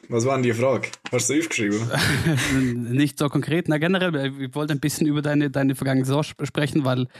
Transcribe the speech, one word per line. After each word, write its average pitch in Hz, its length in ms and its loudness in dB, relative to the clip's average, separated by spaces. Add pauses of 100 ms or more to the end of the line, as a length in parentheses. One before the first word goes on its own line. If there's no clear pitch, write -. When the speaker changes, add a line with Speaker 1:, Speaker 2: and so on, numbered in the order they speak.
Speaker 1:
Was 117 180 0
war 135 100 2
denn 127 80 0
die 120 100 2
Frage? 117 340 0 (240)
Hast - 180 0
du 139 80 2
aufgeschrieben? 110 440 0 (1080)
Speaker 2:
<laughs> 123 60 -4
Nicht 143 240 0
so 147 100 2
konkret. 147 400 0
Na, 151 100 2
generell, 175 380 0
äh, 139 300 -4
ich 127 100 -8
wollte 151 160 -2
ein 139 80 -2
bisschen 156 260 0
über 147 160 2
deine, 147 280 2
deine 135 260 0
vergangene 135 300 0
Saison 139 180 2
sp-, - 220 -10
sprechen, 147 400 0
weil 127 220 0 (120)